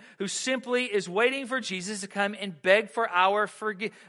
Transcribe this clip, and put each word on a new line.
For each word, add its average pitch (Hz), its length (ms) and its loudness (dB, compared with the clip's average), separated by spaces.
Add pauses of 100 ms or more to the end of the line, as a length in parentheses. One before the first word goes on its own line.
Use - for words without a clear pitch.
(180)
who 196 100 -6
simply 247 580 -2
is 202 220 -2
waiting 247 400 0
for 254 140 -4
Jesus 190 400 -8
to 196 60 -10
come 202 300 -2
and 190 240 -10
beg 202 280 6
for 233 200 -2
our 190 380 4
forgi-, 214 460 -6 (140)